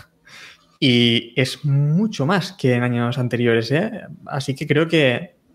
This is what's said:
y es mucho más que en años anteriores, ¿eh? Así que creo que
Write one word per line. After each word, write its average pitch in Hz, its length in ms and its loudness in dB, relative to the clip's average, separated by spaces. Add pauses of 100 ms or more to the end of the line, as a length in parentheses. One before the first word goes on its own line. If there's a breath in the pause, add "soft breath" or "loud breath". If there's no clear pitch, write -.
(800 loud breath)
y 120 600 2
es - 260 -2
mucho 147 600 0
más 180 280 0
que 123 200 0
en 120 100 0
años 120 340 -2
anteriores, 120 540 0
¿eh? 185 200 -2 (340)
Así 135 300 -6
que 160 100 -10
creo 156 220 2
que 151 480 0 (200)